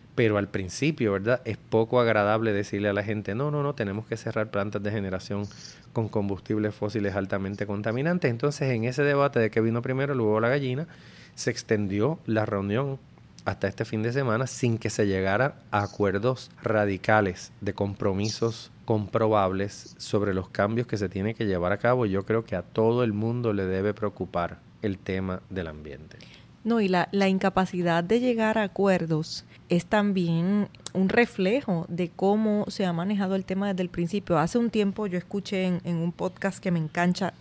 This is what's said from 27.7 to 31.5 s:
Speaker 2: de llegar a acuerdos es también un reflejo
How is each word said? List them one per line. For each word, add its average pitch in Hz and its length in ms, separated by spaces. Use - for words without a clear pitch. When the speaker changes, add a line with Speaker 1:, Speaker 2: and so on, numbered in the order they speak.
Speaker 2:
de 220 160
llegar 226 380
a 214 60
acuerdos 165 840
es 175 160
también 190 840
un 190 160
reflejo 208 800